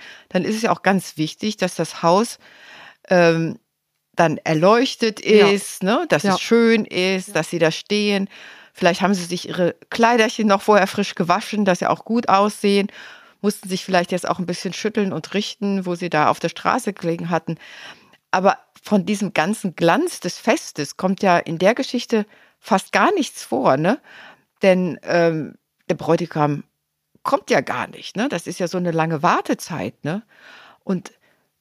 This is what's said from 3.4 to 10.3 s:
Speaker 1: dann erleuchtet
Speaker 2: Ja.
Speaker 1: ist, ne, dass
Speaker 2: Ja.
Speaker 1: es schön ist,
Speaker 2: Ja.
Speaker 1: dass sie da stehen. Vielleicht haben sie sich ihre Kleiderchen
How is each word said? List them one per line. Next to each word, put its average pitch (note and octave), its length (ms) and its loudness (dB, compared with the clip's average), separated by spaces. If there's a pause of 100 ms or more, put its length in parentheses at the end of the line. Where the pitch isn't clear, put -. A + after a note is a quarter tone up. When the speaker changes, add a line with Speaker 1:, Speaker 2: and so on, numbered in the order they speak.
Speaker 1:
dann E3 220 2
erleuchtet G#3+ 880 0
Speaker 2:
Ja. G3+ 240 6
Speaker 1:
ist, G3 340 -4
ne, B3 260 0
dass F3 140 2
Speaker 2:
Ja. G3 120 2
Speaker 1:
es F3+ 60 -2
schön A3+ 440 4
ist, F#3 440 -2
Speaker 2:
Ja. G#3 60 -10
Speaker 1:
dass D#3 140 -2
sie E3+ 100 -4
da E3+ 120 4
stehen. G3+ 580 -2 (440)
Vielleicht F3+ 280 0
haben G3+ 120 2
sie F3+ 120 -4
sich F3 240 -8
ihre F3 260 -2 (140)
Kleiderchen A3+ 580 2